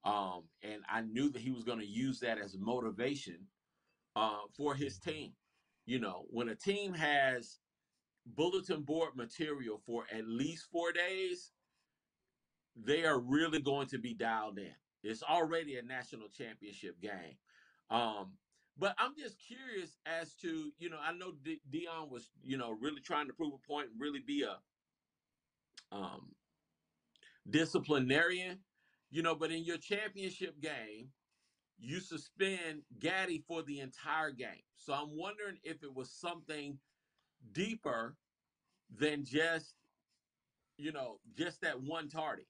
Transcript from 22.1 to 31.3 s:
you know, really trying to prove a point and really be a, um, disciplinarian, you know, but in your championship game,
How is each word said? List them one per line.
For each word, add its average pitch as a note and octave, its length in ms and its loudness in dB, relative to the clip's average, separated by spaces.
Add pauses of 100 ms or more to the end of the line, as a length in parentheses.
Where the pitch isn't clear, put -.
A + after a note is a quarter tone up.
you C3 140 -2
know, A#2+ 140 -2 (100)
really D3 180 -2
trying D3 280 0
to B2 60 -10
prove D3+ 200 -2
a C3 140 -16
point D3 240 -2
and A2+ 100 -8
really C#3+ 180 -2
be C#3 240 0
a, - 1500 -12
um, F#2+ 400 -8 (1120)
disciplinarian, D#3+ 1120 6 (500)
you D3+ 120 0
know, E3 140 6
but D#3 160 0
in E3 120 0
your E3+ 140 -2
championship F#3+ 840 -4
game, A#2+ 480 -6 (720)